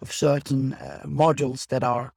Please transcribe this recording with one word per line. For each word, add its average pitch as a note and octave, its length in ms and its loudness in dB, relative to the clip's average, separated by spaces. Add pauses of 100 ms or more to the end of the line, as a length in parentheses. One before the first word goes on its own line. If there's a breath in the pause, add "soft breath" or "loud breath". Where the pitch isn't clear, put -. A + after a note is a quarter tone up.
of - 100 -14
certain, C#3 640 0
uh, - 320 -14
modules D3 640 2
that C3 140 0
are B2+ 340 -2